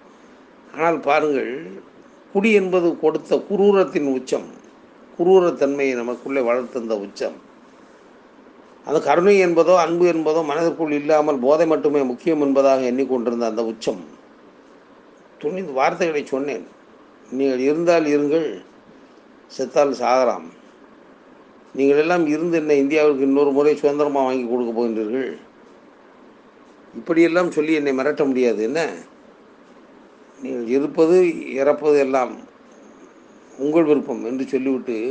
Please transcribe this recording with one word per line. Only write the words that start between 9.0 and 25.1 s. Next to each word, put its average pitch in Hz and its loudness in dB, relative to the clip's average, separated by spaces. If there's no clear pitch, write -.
கருணை 185 4
என்பதோ 170 4
அன்பு 170 2
என்பதோ 160 0
மனதிற்குள் 151 -2
இல்லாமல் 151 2
போதை 151 4
மட்டுமே 147 0
முக்கியம் 147 -2
என்பதாக 135 2
எண்ணிக்கொண்டிருந்த 123 -2
அந்த 113 -4
உச்சம். 110 -6
துணிந்து 165 -8
வார்த்தைகளை 160 0
சொன்னேன், 135 -6
"நீங்கள் 131 0
இருந்தால் 160 2
இருங்கள், 147 0
செத்தால் 135 0
சாகலாம். 120 0
நீங்கள் 139 2
எல்லாம் 170 2
இருந்து 165 -2
என்ன 151 0
இந்தியாவிற்கு 143 2
இன்னொரு 139 2
முறை 147 2
சுதந்திரமா 143 0
வாங்கி 127 -2
கொடுக்க 120 -2
போகின்றீர்கள்?" 113 -4